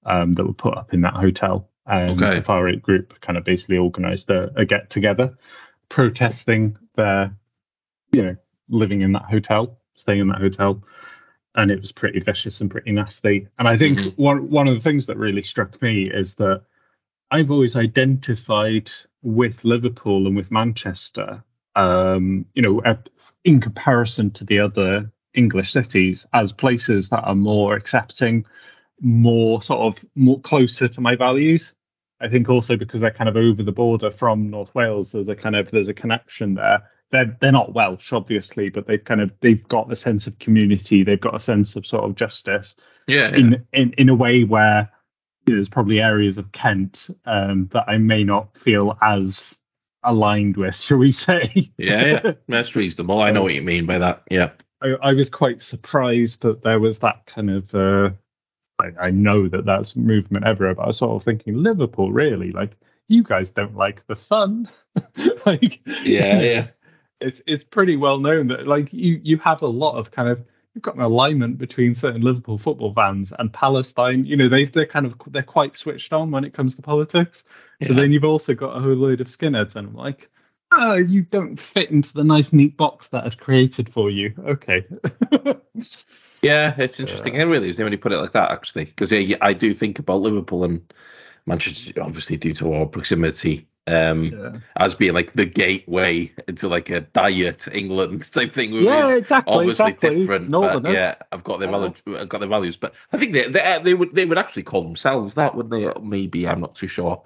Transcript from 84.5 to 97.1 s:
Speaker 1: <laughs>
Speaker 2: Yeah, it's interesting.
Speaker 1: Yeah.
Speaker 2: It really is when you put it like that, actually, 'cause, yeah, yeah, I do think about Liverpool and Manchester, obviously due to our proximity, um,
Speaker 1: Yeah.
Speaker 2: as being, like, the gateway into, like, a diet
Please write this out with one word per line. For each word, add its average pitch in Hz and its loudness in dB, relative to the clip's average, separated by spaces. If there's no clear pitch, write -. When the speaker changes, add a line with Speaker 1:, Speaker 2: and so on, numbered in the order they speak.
Speaker 1:
<laughs> 277 0
Speaker 2:
Yeah, 151 2
it's 131 -4
interesting. 135 -8
Speaker 1:
Yeah. 147 0
Speaker 2:
It 160 0
really 143 0
is 87 -6
when 104 -2
you 104 -2
put 104 -4
it 90 0
like 73 -6
that, 104 0
actually, - -10
'cause, - -6
yeah, 107 4
yeah, 98 -2
I 101 2
do 104 0
think - -6
about 95 -2
Liverpool 98 -2
and 85 -4
Manchester, - -8
obviously 76 -8
due 80 -4
to 80 -4
our 76 -2
proximity, 78 -4
um, 80 0
Speaker 1:
Yeah. - -10
Speaker 2:
as 95 2
being, 90 2
like, 87 -2
the 104 2
gateway 90 -2
into, 90 -8
like, 87 -2
a 87 -4
diet 92 -2